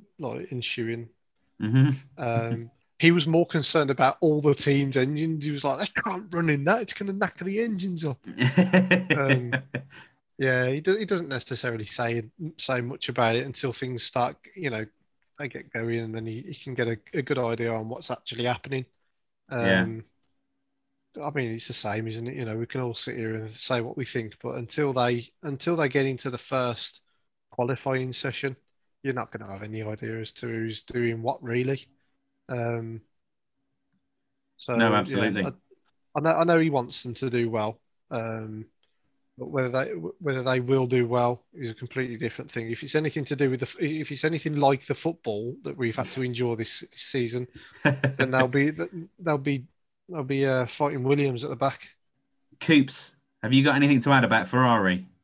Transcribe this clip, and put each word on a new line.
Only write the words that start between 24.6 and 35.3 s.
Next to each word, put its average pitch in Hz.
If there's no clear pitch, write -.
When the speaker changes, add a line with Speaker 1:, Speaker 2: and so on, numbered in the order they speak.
Speaker 1:
they, 120
until 156
they 147
get 139
into 131
the 120
first -
qualifying 127
session, 135
you're 135
not 123
gonna 104
have 95
any 110
idea 110
as 110
to -
who's 113
doing 117
what, 131
really. 127
Um, 117
so, -
Speaker 2:
No, 113
Speaker 1:
yeah, 107
Speaker 2:
absolutely. 101